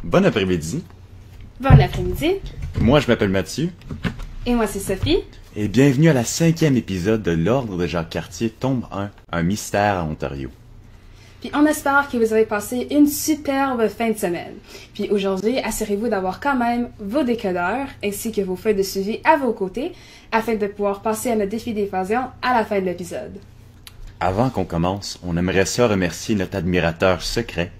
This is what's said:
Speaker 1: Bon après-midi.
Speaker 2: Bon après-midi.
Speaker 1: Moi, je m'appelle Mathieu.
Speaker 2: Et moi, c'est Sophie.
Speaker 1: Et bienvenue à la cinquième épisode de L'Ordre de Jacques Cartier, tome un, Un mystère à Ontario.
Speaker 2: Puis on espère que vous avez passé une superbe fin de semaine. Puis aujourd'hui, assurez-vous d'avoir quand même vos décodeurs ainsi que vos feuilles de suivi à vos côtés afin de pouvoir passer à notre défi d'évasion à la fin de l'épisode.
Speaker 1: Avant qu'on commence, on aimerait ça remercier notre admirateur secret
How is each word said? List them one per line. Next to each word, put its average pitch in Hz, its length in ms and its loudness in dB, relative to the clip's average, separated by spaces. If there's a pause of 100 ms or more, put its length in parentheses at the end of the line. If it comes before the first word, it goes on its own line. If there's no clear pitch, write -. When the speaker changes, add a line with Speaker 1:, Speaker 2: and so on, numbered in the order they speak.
(160)
Speaker 1:
Bon 190 80 4
après-midi. 110 580 0 (760)
Speaker 2:
Bon 262 80 -2 (100)
après-midi. 359 580 2 (440)
Speaker 1:
Moi, 143 200 6
je - 80 -4
m'appelle 107 200 2
Mathieu. 95 400 -2 (800)
Speaker 2:
Et 240 80 0
moi, 226 120 2
c'est 202 140 -6
Sophie. 226 380 0 (360)
Speaker 1:
Et 104 140 -2
bienvenue 135 400 6
à 156 60 6
la 120 100 2
cinquième 160 500 2
épisode 104 480 0
de 90 100 0
L'Ordre 101 440 0
de 87 100 0
Jacques 82 220 -2
Cartier, 92 400 -4
tome 127 440 -2
un, 101 180 -6 (200)
Un 85 120 -2
mystère 101 560 0
à 85 60 -2
Ontario. 69 440 -6 (920)
Speaker 2:
Puis 233 100 -12
on 294 140 4
espère 285 440 2
que 254 60 -4
vous 220 160 2
avez 220 140 4
passé 226 460 -4
une 294 140 8
superbe 269 800 0
fin 226 220 -2
de 214 60 0
semaine. 175 380 -4 (400)
Puis 202 160 -4
aujourd'hui, 196 480 0
assurez-vous 214 500 -2
d'avoir 190 320 -2
quand 285 160 0
même 240 320 0 (100)
vos 220 240 -2
décodeurs 220 680 -2 (140)
ainsi 208 300 -4
que 208 80 -2
vos 185 160 -2
feuilles 214 180 0
de 196 80 0
suivi 196 400 -2
à 320 140 4
vos 262 160 0
côtés 233 400 -4 (400)
afin 220 220 2
de 208 120 0
pouvoir 202 360 -2
passer 220 280 -2
à 220 60 2
notre 202 140 0
défi 226 240 -4
d'évasion 202 480 0 (180)
à 247 140 0
la 220 100 4
fin 208 160 0
de 185 60 -2
l'épisode. 175 480 -6 (840)
Speaker 1:
Avant 95 280 2
qu'on 104 160 -2
commence, 90 580 -2
on 87 140 -4
aimerait 90 300 2
ça 123 200 2
remercier 92 500 0
notre 92 200 -2
admirateur 90 640 2
secret 98 600 -4